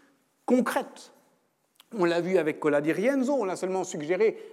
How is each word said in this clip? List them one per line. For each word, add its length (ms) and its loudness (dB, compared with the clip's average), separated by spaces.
concrètes. 680 0
On 60 0
l'a 160 2
vu 180 0
avec 220 0
Cola 220 2
di 100 0
Rienzo, 400 0
on 140 0
l'a 100 -4
seulement 300 -4
suggéré 520 0